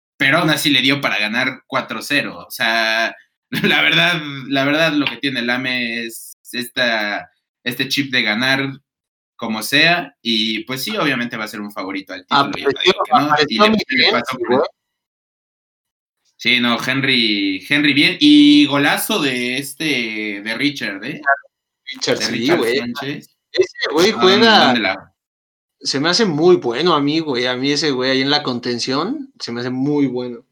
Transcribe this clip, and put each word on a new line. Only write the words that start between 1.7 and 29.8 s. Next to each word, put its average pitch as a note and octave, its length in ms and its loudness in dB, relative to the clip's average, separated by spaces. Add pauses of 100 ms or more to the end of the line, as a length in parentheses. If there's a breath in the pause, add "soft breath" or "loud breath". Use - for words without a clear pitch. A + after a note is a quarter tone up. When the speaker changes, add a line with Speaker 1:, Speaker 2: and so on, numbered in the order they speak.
Speaker 1:
cero. G#2 460 -4
O - 40 -20
sea, A2+ 640 0 (360 soft breath)
<laughs> - 0 -
la D#3 320 0
verdad, E3+ 380 2 (280)
la C3+ 160 0
verdad, D3+ 280 2
lo D3 140 0
que A#2+ 120 -6
tiene C3 220 -4
el A#2+ 100 -2
ame B2 560 -4
es - 280 -14 (180)
esta, A#2 800 -2 (340)
este C3 240 -6
chip C#3+ 240 -4
de B2 100 0
ganar C3 480 0 (680)
como A2 260 -6
sea, E3 580 0
y A2 440 -2
pues C3+ 180 -8
sí, G#3+ 140 -8
obviamente B2+ 400 -2
va A2 80 -8
a G#2 40 -8
ser G#2 120 -12
un G#2 100 -10
favorito F#2+ 420 -10
al F#2 140 -16
título, C#3+ 320 0
yo - 60 -8
no C#3 80 0
Speaker 2:
Apareció, - 120 -10
Speaker 1:
digo - 200 2
que - 80 -10
no, D3 80 6
y C#3+ 100 2
Speaker 2:
apareció D3+ 320 2
Speaker 1:
le, G#3+ 80 6
Speaker 2:
Miguel, G#3 160 0 (120)
Speaker 1:
le E3 120 2
pasó C3+ 280 -2
por A#2 100 -4
Speaker 2:
güey. B2+ 120 2 (1800)
Speaker 1:
Sí, B2 240 2
no, A#2+ 240 2
Henry, A2+ 840 0
Henry D3 260 2
bien, E3+ 260 2
y D3 460 8
golazo D#3 540 0
de B2+ 380 -2
este, A2 840 -4
de A2 140 -6
Richard, A#2+ 480 -4
¿eh? C3+ 160 -10 (720)
Speaker 2:
Richard, - 260 -2
Speaker 1:
De - 60 -6
Speaker 2:
sí, B2 80 -4
Speaker 1:
Richard C3 260 0
Speaker 2:
güey. A#2+ 200 0
Speaker 1:
Sánchez. C3 500 -8 (240)
Speaker 2:
Ese - 400 -2
güey F3 200 4
Speaker 1:
No, G3 80 -6
Speaker 2:
juega, G3+ 460 6
Speaker 1:
¿dónde B2 140 2
la G2 320 -4 (680)
Speaker 2:
se C3+ 200 -4
me D#3 80 0
hace G3 180 2
muy F3 300 6
bueno D#3+ 380 0
a D3 60 2
mí, D3 200 0
güey, B2+ 260 -2
a B2+ 100 -2
mí C3+ 140 -2
ese D3 220 0
güey B2+ 180 0
ahí C3 120 2
en C#3 80 0
la D3 120 0
contención, C3+ 960 -4
se - 140 -10
me A#2+ 80 -6
hace B2+ 100 -6
muy C#3 380 0